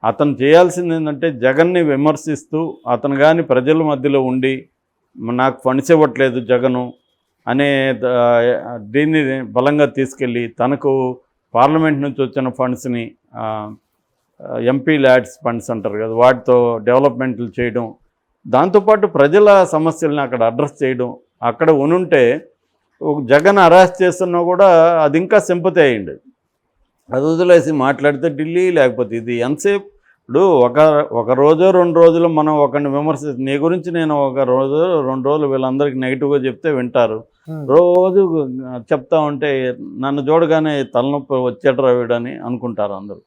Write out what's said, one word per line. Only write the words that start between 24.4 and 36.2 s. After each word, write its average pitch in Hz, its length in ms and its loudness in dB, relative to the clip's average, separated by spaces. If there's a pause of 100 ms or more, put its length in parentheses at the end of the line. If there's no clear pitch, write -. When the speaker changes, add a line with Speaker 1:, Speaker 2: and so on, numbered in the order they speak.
Speaker 1:
కూడా 170 640 4
అది 147 140 2
ఇంకా 190 220 2
సింపతి 175 420 0
అయ్యింది. 110 300 0 (1040)
అది 135 120 -2
వదిలేసి 165 460 4
మాట్లాడితే 139 580 -2
ఢిల్లీ 165 420 -2
లేకపోతే 123 460 0
ఇది 117 180 -6
ఎంతసేపు? 151 500 -2
ఇప్పుడు - 540 -8
ఒక, 143 400 4 (320)
ఒక 113 200 -2
రోజో 156 400 4
రెండు 175 280 2
రోజులు 170 280 6
మనం 151 300 0
ఒకరిని 143 320 0
విమర్శిస్తే 143 540 -4
నీ 139 140 -2
గురించి 170 340 -4
నేను 151 360 -2
ఒక 131 120 -4
రోజు 135 680 0
రెండు 131 220 -4
రోజులు 151 180 0
వీళ్ళందరికీ 131 520 -2
నెగిటివ్గా 131 460 -2